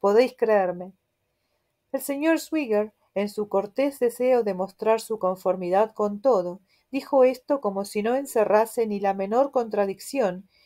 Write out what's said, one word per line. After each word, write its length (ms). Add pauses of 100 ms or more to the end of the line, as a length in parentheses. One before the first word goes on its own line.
Podéis 300
creerme. 560 (960)
El 100
señor 380
Swigger, 540 (240)
en 120
su 200
cortés 500
deseo 460
de 100
mostrar 460
su 180
conformidad 760
con 260
todo, 400 (320)
dijo 320
esto 360
como 240
si 200
no 100
encerrase 720
ni 140
la 140
menor 360
contradicción 1000 (180)